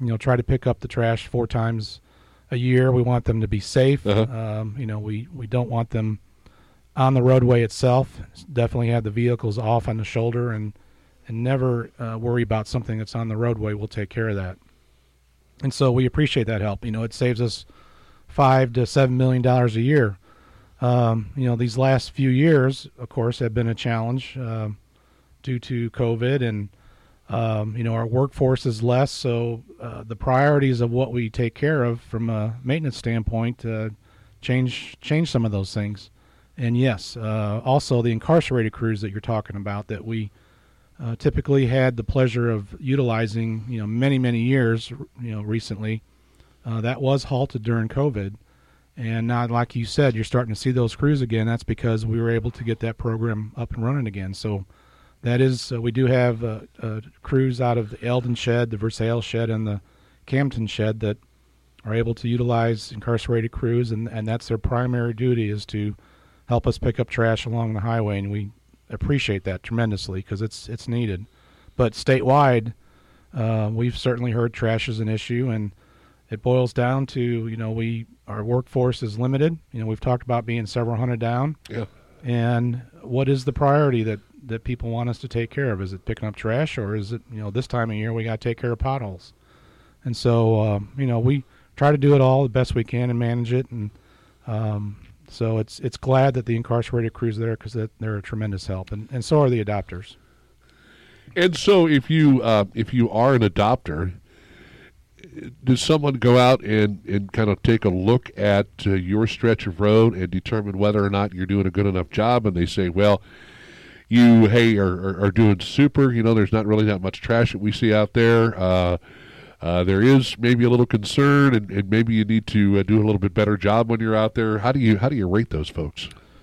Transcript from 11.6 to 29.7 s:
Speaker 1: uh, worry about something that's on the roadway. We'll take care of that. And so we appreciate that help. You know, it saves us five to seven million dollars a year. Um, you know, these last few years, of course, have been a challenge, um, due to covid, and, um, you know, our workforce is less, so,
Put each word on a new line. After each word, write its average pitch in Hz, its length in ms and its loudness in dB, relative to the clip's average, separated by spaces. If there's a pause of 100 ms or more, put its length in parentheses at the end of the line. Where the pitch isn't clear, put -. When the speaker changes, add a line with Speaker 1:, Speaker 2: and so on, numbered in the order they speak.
Speaker 1:
uh, 113 220 -8
worry 120 240 0
about 110 240 -2
something 113 300 -4
that's 107 180 -8
on 117 140 -4
the 107 80 -4
roadway. 110 360 -2
We'll 104 140 -8
take 104 220 -8
care 113 180 -4
of 104 80 -2
that. 92 220 -8 (1080)
And 135 100 -2
so 131 180 2
we 127 140 2
appreciate 135 420 0
that 110 120 -2
help. 101 240 -4
You 117 80 -6
know, 110 120 -4
it 113 100 -8
saves 123 260 -2
us 117 260 -4 (640)
five 131 460 4
to 123 120 2
seven 131 300 2
million 127 260 2
dollars 120 360 2
a 117 40 0
year. 123 360 2 (640)
Um, 117 560 2
you 131 80 -2
know, 120 100 2
these 117 220 -2
last 131 340 2
few 135 180 0
years, 135 580 4 (100)
of 120 100 -14
course, 120 320 -2
have 113 140 -2
been 117 140 0
a 113 80 -2
challenge, 117 640 -4
um, 110 400 -6 (640)
due 127 160 -4
to 117 320 -6
covid, 120 560 0
and, 104 220 -4 (600)
um, 110 480 -4
you 117 60 -4
know, 113 100 -2
our 113 120 -2
workforce 131 600 0
is 113 180 -2
less, 123 280 2
so, 117 520 -4 (160)